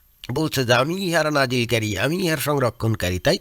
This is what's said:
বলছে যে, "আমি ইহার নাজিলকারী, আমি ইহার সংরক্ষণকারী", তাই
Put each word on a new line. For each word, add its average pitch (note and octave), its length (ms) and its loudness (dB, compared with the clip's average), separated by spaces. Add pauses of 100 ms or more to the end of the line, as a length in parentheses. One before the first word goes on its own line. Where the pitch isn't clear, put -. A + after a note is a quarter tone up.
(320)
বলছে C#3+ 340 -2
যে, A#2+ 80 4
"আমি C3+ 220 2
ইহার E3 380 0
নাজিলকারী, A#2 640 0
আমি D#3 280 0
ইহার D#3 120 0
সংরক্ষণকারী", A2+ 800 0
তাই E3 220 0